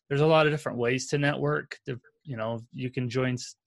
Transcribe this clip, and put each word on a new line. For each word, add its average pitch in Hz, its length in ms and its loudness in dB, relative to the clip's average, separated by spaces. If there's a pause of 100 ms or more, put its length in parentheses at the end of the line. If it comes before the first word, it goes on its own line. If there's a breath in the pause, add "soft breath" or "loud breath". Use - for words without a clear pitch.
there's 143 120 2
a 156 60 6
lot 156 200 6
of 151 60 2
different 135 260 -6
ways 123 320 0
to 147 80 0
network. 143 580 -2 (100)
The, 123 140 -8 (240)
you 131 120 -10
know, 113 220 -4 (160)
you 127 160 -6
can 123 180 -4
join 127 260 0
s-, - 200 -10 (120)